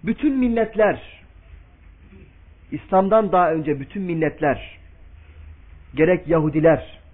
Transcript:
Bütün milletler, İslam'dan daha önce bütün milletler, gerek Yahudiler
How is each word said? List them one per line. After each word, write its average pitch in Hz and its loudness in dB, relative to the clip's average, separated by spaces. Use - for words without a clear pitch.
Bütün 269 -2
milletler, 220 -2
İslam'dan 196 0
daha 180 2
önce 147 -4
bütün 196 -10
milletler, 156 -4
gerek 165 2
Yahudiler 156 0